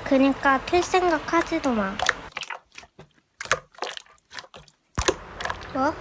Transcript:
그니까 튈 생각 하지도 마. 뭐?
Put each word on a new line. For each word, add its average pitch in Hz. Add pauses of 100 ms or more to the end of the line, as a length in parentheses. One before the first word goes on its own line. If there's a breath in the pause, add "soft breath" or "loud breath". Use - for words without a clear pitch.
그니까 269
튈 349
생각 349
하지도 330
마. 196 (3750)
뭐? 285